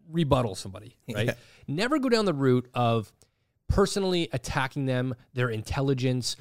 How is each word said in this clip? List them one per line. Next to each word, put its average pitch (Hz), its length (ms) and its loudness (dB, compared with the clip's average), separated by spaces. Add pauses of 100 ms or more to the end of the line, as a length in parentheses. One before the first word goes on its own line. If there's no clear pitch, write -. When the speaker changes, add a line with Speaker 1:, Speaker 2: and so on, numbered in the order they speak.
Speaker 1:
rebuttal 135 460 0
somebody, 98 480 -14
Speaker 2:
<laughs> 123 100 -12
Speaker 1:
right? 107 160 0
Speaker 2:
Yeah. 123 60 -2 (320)
Speaker 1:
Never 233 320 0
go 262 100 0
down 220 180 4
the 175 80 2
route 127 400 2
of 117 380 0 (540)
personally 185 640 0
attacking 139 540 -4
them, 127 280 0 (200)
their 123 160 0
intelligence, 127 920 -2